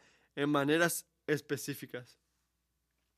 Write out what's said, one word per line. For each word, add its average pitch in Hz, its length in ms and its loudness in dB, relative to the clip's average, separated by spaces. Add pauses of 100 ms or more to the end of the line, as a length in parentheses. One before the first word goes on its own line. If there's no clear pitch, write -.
(360)
en 143 120 0
maneras 151 600 2 (180)
específicas. 139 920 -6 (1000)